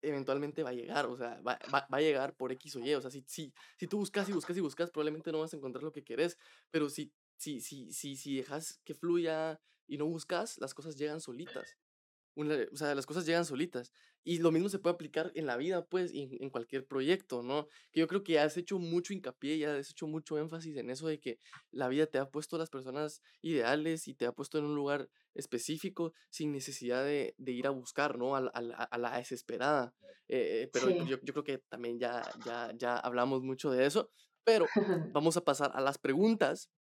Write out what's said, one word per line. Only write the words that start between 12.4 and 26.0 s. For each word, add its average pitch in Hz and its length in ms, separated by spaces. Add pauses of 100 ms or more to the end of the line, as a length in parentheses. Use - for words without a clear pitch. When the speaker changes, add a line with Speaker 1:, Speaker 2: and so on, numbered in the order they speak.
Speaker 1:
o - 40
sea, 147 200
las 135 100
cosas 160 220
llegan 170 180
solitas. 135 460 (320)
Y 165 160
lo 165 120
mismo 175 160
se 196 120
puede 175 160
aplicar 156 400
en 156 100
la 123 100
vida, 170 300
pues, 180 260
y 143 120
en, 131 80 (140)
en 139 40
cualquier 131 380
proyecto, 135 560
¿no? 143 240 (240)
Que - 80
yo 160 80
creo 196 160
que 165 160
has 151 180
hecho 180 220
mucho 175 340
hincapié 147 440
y 151 80
has 143 260
hecho - 160
mucho 156 320
énfasis 160 380
en 120 120
eso 131 180
de 156 120
que 120 180 (320)
la 127 200
vida 147 180
te 143 100
ha 135 140
puesto 156 260
las 165 140
personas 139 500 (200)
ideales 151 680
y 131 80
te 120 100
ha 120 60
puesto 139 260
en 147 80
un 147 100
lugar 143 340 (260)
específico 160 800 (180)